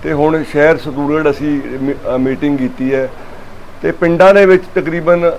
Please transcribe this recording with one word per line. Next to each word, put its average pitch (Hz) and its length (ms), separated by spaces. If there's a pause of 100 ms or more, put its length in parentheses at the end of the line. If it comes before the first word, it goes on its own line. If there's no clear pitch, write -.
ਤੇ 156 100
ਹੁਣ 156 300
ਸ਼ਹਿਰ 147 340
ਸਰਦੂਲਗੜ੍ਹ 147 540
ਅਸੀਂ 143 300 (220)
ਮੀ-, 135 320
ਅ, - 20
ਮੀਟਿੰਗ 131 420
ਕੀਤੀ 131 360
ਹੈ 131 140 (720)
ਤੇ 160 100
ਪਿੰਡਾਂ 175 420
ਦੇ 202 120
ਵਿੱਚ 185 180 (100)
ਤਕਰੀਬਨ 170 640